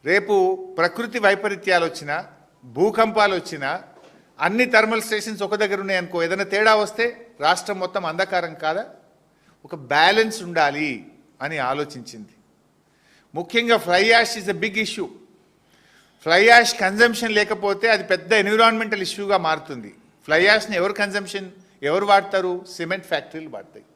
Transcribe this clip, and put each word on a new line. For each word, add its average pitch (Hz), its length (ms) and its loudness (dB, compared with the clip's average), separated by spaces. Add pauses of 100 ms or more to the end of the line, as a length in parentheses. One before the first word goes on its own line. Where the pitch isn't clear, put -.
రేపు 202 300 0 (440)
ప్రకృతి 226 480 -2
వైపరీత్యాలు 190 640 2
వచ్చినా, 147 260 -8 (480)
భూకంపాలు 202 760 2
వచ్చినా, 143 300 -6 (680)
అన్ని 208 360 0
థర్మల్ 220 320 2
స్టేషన్స్ 214 400 -6
ఒక 208 160 -4
దగ్గర 202 220 -2
ఉన్నాయనుకో, 175 420 -4
ఏదైనా 190 260 -4
తేడా 214 300 4
వస్తే 226 240 -4 (380)
రాష్ట్రం 180 400 0
మొత్తం 180 260 -6
అంధకారం 175 420 -4 (120)
కాదా? 175 200 -4 (840)
ఒక - 80 -12 (200)
బ్యాలెన్స్ 214 520 4
ఉండాలి 151 440 0 (540)
అని 151 140 -6 (120)
ఆలోచించింది. 131 640 -10 (1000)
ముఖ్యంగా 233 420 0 (100)
fly 180 180 4 (160)
ash 220 220 -2
is 180 120 -6
a 160 100 -6
big 208 220 -4
issue. 190 240 -8 (1160)
ఫ్లై 170 200 6
యాష్ 233 340 8
కన్జంప్షన్ 220 560 2
లేకపోతే 208 560 -2
అది 196 180 0
పెద్ద 180 200 -2 (120)
ఎన్విరాన్మెంటల్ 220 640 2
ఇష్యూగా 196 400 -2
మారుతుంది. 147 460 -6 (380)
ఫ్లై 156 180 4
యాష్ని 214 340 2
ఎవరు 202 220 -2
కన్జంప్షన్, 196 440 -6 (420)
ఎవరు 190 220 0
వాడతారు? 196 400 4 (240)
సిమెంట్ 175 360 -8
ఫ్యాక్టరీలు 160 440 -8
వాడతాయి. 104 420 -20